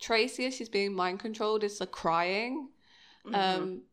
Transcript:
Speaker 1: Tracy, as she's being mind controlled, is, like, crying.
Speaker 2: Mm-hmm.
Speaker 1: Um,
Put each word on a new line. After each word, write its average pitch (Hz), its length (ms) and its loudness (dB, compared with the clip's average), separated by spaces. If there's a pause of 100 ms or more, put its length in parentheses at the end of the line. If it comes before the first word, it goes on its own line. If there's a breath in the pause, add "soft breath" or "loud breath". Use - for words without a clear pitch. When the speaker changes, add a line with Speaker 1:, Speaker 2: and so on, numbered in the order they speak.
Speaker 1:
Tracy, 247 460 2
as 262 100 -2
she's 233 140 -10
being 202 240 0
mind 180 260 0
controlled, 220 440 0
is, 202 160 -2
like, 185 100 -4
crying. 202 800 0 (560 soft breath)
Speaker 2:
Mm-hmm. 208 80 -6
Speaker 1:
Um, 185 480 0 (100)